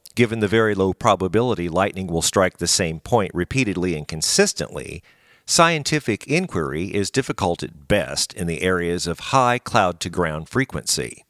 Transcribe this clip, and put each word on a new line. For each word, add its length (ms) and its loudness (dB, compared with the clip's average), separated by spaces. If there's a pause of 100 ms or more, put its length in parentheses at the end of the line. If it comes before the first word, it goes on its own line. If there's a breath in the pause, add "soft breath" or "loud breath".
(160)
given 240 2
the 80 4
very 260 4
low 180 2
probability 800 2
lightning 380 0
will 160 -2
strike 340 2
the 80 -4
same 340 0
point 360 0
repeatedly 600 -2
and 120 -8
consistently, 960 -2 (420 soft breath)
scientific 800 2
inquiry 600 -2
is 260 -2
difficult 500 -2
at 260 -10
best 460 0
in 140 -6
the 160 -4
areas 420 0
of 140 -4 (100)
high 300 4
cloud-to-ground 920 0
frequency. 800 -4